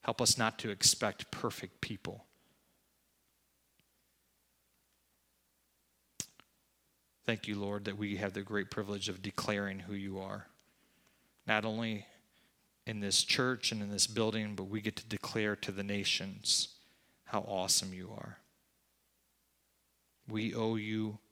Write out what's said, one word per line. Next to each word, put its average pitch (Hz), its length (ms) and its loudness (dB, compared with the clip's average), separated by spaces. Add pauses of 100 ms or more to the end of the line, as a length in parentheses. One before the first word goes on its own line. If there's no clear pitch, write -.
Help - 180 0
us 117 160 6
not 113 220 4
to 113 120 -4
expect - 600 4
perfect - 500 -6
people. - 460 -6 (4000)
Thank 110 240 0
you, 104 100 -2
Lord, 101 280 -4
that 101 100 -4
we 101 200 -2
have 98 180 -2
the 101 80 -4
great 101 280 -2
privilege 101 380 -4
of 95 140 -6
declaring 101 560 -2
who 95 160 -8
you 98 260 -6
are, 98 260 -8 (1000)
not 107 180 4
only 110 400 -2 (840)
in 110 140 -4
this 98 240 4
church 127 480 2
and 110 100 -2
in 101 80 -4
this 101 160 4
building, 110 480 2
but 95 100 -4
we 104 160 -2
get 107 160 -2
to - 100 -10
declare 104 500 0
to - 160 -6
the 98 100 -4
nations 98 840 0 (560)
how 107 240 -2
awesome 95 440 2
you 95 240 -10
are. - 220 -12 (1900)
We 110 260 0
owe 113 220 2
you 110 420 0 (140)